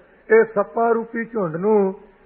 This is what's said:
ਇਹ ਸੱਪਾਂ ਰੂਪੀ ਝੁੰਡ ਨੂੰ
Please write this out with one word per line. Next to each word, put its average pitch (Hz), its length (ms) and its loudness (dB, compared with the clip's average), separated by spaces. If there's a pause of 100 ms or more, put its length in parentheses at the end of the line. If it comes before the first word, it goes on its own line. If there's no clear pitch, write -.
(300)
ਇਹ 220 140 6
ਸੱਪਾਂ 226 500 -2
ਰੂਪੀ 226 300 -6
ਝੁੰਡ 190 320 -6
ਨੂੰ 196 380 0 (320)